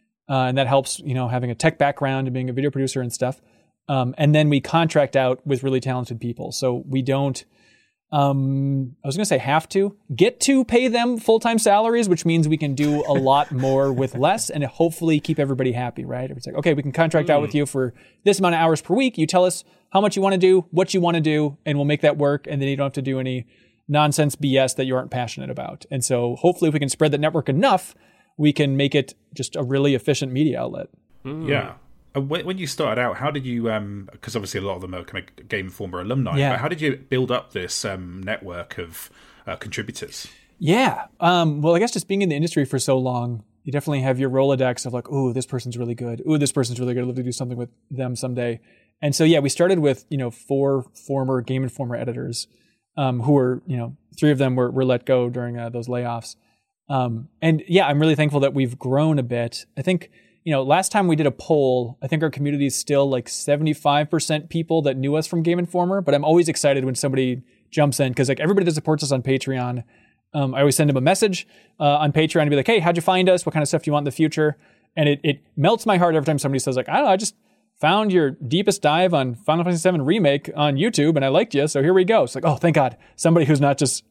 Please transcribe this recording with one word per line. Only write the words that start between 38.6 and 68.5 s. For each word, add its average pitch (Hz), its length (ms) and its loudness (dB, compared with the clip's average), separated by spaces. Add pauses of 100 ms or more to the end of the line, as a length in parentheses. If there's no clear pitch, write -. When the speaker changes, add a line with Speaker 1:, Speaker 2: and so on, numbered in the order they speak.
Speaker 3:
of, 82 320 -14 (380)
uh, 92 100 -8
contributors? - 720 -12 (320)
Speaker 1:
Yeah. 220 460 0 (140)
Um, 170 420 2
well, 170 140 2
I 175 40 4
guess 233 120 0
just - 160 -8
being 196 140 -2
in 190 80 0
the 147 60 -2
industry 151 300 0
for 131 140 -2
so 131 180 0
long, 123 460 -4 (200)
you 139 80 -10
definitely 143 300 -2
have 131 180 0
your 135 100 0
Rolodex 127 560 0
of 123 80 -8
like, 123 180 -6
"Ooh, 131 220 0
this 123 140 -4
person's 123 300 -8
really 120 180 -6
good. 117 340 -8
Ooh, 156 80 2
this 143 140 0
person's 123 280 -2
really 123 140 -2
good. 123 80 -2
I'd 123 60 -4
love 123 80 -6
to 127 80 -6
do 127 80 -6
something 123 260 -8
with 120 120 -8 (220)
them 127 240 -6
someday." 120 440 -6 (420)
And 147 140 0
so, 165 80 2
yeah, 160 160 6
we 139 100 0
started 180 300 2
with, 143 300 0
you 147 80 -4
know, 127 140 -4
four 139 540 -2 (220)
former 131 340 -2
Game 131 220 -4
Informer 123 320 -8
editors, 120 520 -8 (480)
um, 127 260 -2
who 131 100 2
were, 127 340 2
you 143 120 -6
know, 120 180 -8 (240)
three 151 100 4
of 143 80 4
them 131 180 0
were, 127 140 0
were 131 160 0
let 127 200 0
go 123 260 2
during, 120 260 -8
uh, 117 120 -8
those 120 180 -8
layoffs. 120 480 -6 (540)
Um, 127 400 -2 (120)
and 160 260 2
yeah, 175 200 4
I'm 143 120 2
really 156 140 4
thankful 147 280 2
that 139 120 2
we've 131 240 -2
grown 147 400 0
a 131 60 0
bit. 117 420 -6 (100)
I 151 60 -8
think, 180 300 -2 (320)
you 165 80 -2
know, 135 100 2
last 151 300 2
time 202 160 2
we 160 80 4
did 151 100 2
a 135 60 2
poll, 127 720 0
I 139 40 -4
think 156 140 0
our 160 80 0
community 143 360 -2
is 131 100 -2
still, 139 340 2
like, 127 200 -4
seventy-five 147 840 0
percent 156 380 -2
people 165 340 -2
that 135 140 0
knew 139 180 0
us 160 100 0
from 170 160 -2
Game 170 160 0
Informer, 180 440 0
but 143 120 0
I'm 143 120 2
always 165 240 4
excited 139 340 2
when 127 120 -2
somebody 131 460 -2 (300)
jumps 147 300 2
in 131 120 0
'cause, 127 160 2
like, 113 120 0
everybody 190 240 2